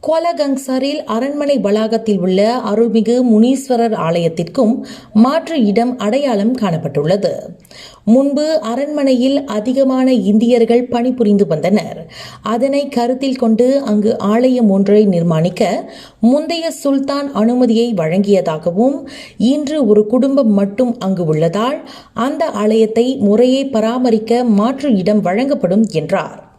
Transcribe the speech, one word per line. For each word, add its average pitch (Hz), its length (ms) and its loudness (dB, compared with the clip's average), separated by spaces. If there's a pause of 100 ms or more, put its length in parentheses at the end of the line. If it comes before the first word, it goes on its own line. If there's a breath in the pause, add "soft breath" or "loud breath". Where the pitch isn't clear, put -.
கோலகங்சாரில் 285 1000 -2
அரண்மனை 285 540 -2
வளாகத்தில் 214 600 0
உள்ள 202 480 0
அருள்மிகு 226 580 2
முனீஸ்வரர் 233 680 2
ஆலயத்திற்கும் 170 760 0 (400 loud breath)
மாற்று 294 520 2
இடம் 233 340 0
அடையாளம் 226 560 0
காணப்பட்டுள்ளது. 165 800 -2 (720 loud breath)
முன்பு 285 560 2
அரண்மனையில் 269 840 0
அதிகமான 262 680 0
இந்தியர்கள் 233 760 2
பணிபுரிந்து 233 580 0
வந்தனர். 180 640 -4 (320 loud breath)
அதனை 269 460 -2
கருத்தில் 254 480 -2
கொண்டு 247 460 2
அங்கு 214 360 0
ஆலயம் 233 520 2
ஒன்றை 202 360 4
நிர்மாணிக்க 170 560 0 (580 loud breath)
முந்தைய 320 500 0
சுல்தான் 277 640 -4
அனுமதியை 233 640 0
வழங்கியதாகவும், 185 1120 0 (280 loud breath)
இன்று 285 500 0
ஒரு 208 200 4
குடும்பம் 254 460 2
மட்டும் 202 460 0
அங்கு 185 260 -4
உள்ளதால் 170 560 -2 (340 loud breath)
அந்த 302 360 -2
ஆலயத்தை 220 680 0
முறையே 247 480 2
பராமரிக்க 233 800 0
மாற்று 240 520 0
இடம் 202 240 2
வழங்கப்படும் 202 720 0
என்றார். 160 560 -4 (100)